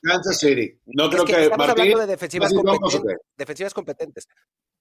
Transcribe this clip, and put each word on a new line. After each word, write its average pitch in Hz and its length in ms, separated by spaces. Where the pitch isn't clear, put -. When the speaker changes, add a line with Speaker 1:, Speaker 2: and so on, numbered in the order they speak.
Speaker 1:
Kansas 180 380
City. 131 460
No 143 200
Speaker 2:
Es 156 60
Speaker 1:
creo 175 140
Speaker 2:
que - 80
Speaker 1:
que 165 100
Speaker 2:
estamos 151 240
Speaker 1:
Martín, 123 140
Speaker 2:
hablando 208 200
de 214 60
defensivas 180 420
Speaker 1:
¿vas - 40
a - 60
ir 175 40
Broncos 185 320
o - 40
Speaker 2:
competen-, 98 180
Speaker 1:
qué? - 80
Speaker 2:
defensivas 151 360
competentes. - 540